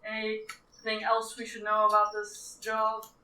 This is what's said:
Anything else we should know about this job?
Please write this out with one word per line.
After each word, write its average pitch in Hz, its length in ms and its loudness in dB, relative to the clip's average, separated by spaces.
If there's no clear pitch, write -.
Anything 220 960 -6
else 226 340 2
we 233 80 -8
should 220 180 -10
know 214 240 4
about 208 260 6
this - 480 -8
job? 220 440 0